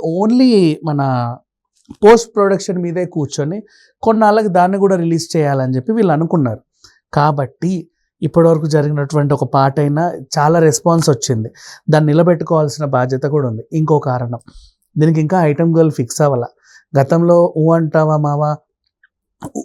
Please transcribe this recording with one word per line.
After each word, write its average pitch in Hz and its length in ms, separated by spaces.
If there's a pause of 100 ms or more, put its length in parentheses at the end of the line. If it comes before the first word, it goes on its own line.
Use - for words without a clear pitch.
(180)
only 247 340 (320)
మన 147 160 (1040)
పోస్ట్ 226 300
ప్రొడక్షన్ 196 500
మీదే 175 180 (120)
కూర్చొని 151 440 (440)
కొన్నాళ్ళకి 220 560
దాన్ని 185 260
కూడా 190 120
రిలీజ్ 170 300 (100)
చేయాలని 139 400
చెప్పి 131 160
వీళ్ళు 208 200
అనుకున్నారు. 147 500 (540)
కాబట్టి 147 560 (500)
ఇప్పటివరకు 165 520
జరిగినటువంటి 147 640
ఒక 135 80 (100)
పార్ట్ 135 280
అయినా 147 220 (320)
చాలా 156 220 (100)
రెస్పాన్స్ 165 420
వచ్చింది. 117 380 (420)
దాన్ని 151 220
నిలబెట్టుకోవాల్సిన 160 720
బాధ్యత 131 400 (100)
కూడా 143 160
ఉంది. 110 120 (100)
ఇంకో 156 260
కారణం, 123 420 (560)
దీనికి 156 280
ఇంకా 185 140 (120)
ఐటమ్ 165 260
గర్ల్ 160 220
ఫిక్స్ 123 280
అవ్వాల. 139 180 (540)
గతంలో 170 380 (200)
ఊ 156 160
అంటావా 156 440
మావా, 147 340 (1080)
ఊ, - 60